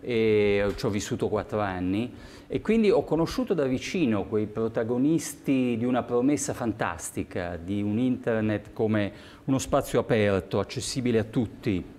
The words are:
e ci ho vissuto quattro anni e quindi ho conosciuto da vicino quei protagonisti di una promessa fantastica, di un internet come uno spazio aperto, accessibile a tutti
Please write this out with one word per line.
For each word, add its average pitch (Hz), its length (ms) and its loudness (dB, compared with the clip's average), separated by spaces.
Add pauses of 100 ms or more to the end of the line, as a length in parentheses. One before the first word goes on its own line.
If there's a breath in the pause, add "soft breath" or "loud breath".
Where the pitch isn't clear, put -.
e 107 600 4 (100)
ci - 80 -6
ho 117 60 2
vissuto 104 380 -2
quattro 104 320 -2
anni 95 520 -2 (340 loud breath)
e - 140 -4
quindi 214 300 4
ho 143 140 4
conosciuto 165 500 0
da 151 100 0
vicino 123 600 0
quei 107 200 0
protagonisti 123 1300 0
di 120 80 -2
una 123 160 2
promessa 123 500 2
fantastica, 92 1040 -4
di 92 240 -4
un 104 180 -2
internet 110 760 0
come 107 360 0 (340 loud breath)
uno 135 140 0
spazio 135 400 0
aperto, 104 640 2
accessibile 120 580 -2
a 107 60 2
tutti 110 580 -2 (160)